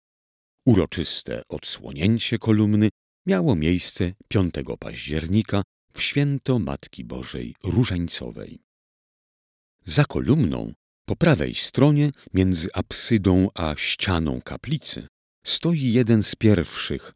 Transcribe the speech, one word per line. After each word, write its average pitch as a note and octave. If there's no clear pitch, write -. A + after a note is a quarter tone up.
Uroczyste D#2+
odsłonięcie F#2+
kolumny G#2+
miało F3
miejsce F2
piątego D#2
października E2
w -
święto C#3
Matki C#2
Bożej B1
Różańcowej. E2+
Za C#3+
kolumną, C#2
po -
prawej E2+
stronie, D3
między F#2
apsydą G2
a D#2
ścianą D#2+
kaplicy, -
stoi D3
jeden A2+
z -
pierwszych -